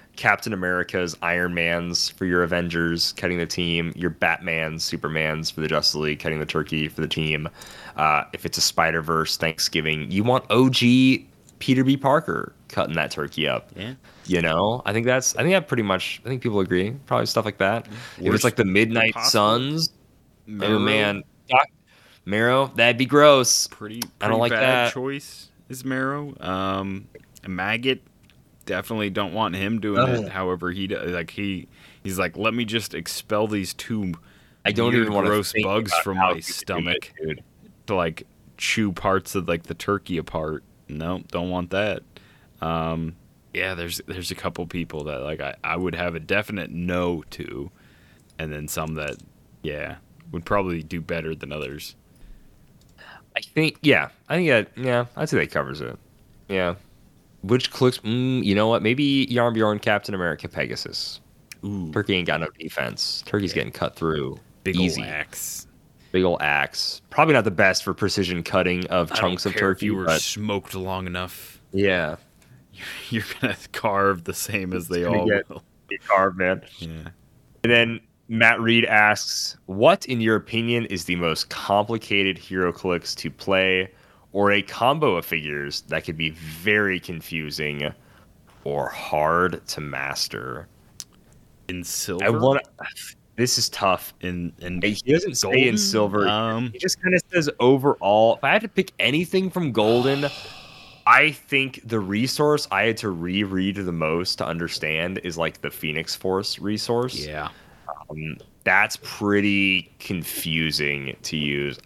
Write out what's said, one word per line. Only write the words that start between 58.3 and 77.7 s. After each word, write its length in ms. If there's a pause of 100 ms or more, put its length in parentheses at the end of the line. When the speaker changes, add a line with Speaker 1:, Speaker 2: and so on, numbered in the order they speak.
Speaker 1:
you 120
know 120
what? 140
Maybe 460
Jarnbjorn, 540
Captain 340
America, 320
Pegasus. 720 (460)
Speaker 2:
Ooh. 280
Speaker 1:
Turkey 220
ain't 120
got 140
no 60 (120)
defense. 640
Turkey's 260
Speaker 2:
Yeah. 40
Speaker 1:
getting 180
cut 220
through. 420 (260)
Speaker 2:
Big 160
ol' 60
Speaker 1:
Easy. 180
Speaker 2:
axe. 640 (440)
Speaker 1:
Big 120
ol' 180
axe. 680
Probably 240
not 100
the 80
best 320
for 100
precision 500
cutting 440
of 240
Speaker 2:
I 40
Speaker 1:
chunks 300
Speaker 2:
don't 0
Speaker 1:
of 80
Speaker 2:
care 80
Speaker 1:
turkey, 260
Speaker 2:
if 40
you 40
were 100
Speaker 1:
but 160
Speaker 2:
smoked 540
long 320
enough. 540 (100)
Speaker 1:
Yeah. 460 (460)
Speaker 2:
<laughs> 460
You're 140 (180)
gonna 160 (140)
carve 540
the 80
same 400
as 140
they 160
Speaker 1:
It's 20
gonna 140
Speaker 2:
all 80
Speaker 1:
get, 220
Speaker 2:
will. 140 (260)
Speaker 1:
get 160
carved, 320
man. 260 (160)
Speaker 2:
Yeah. 300 (540)
Speaker 1:
And 80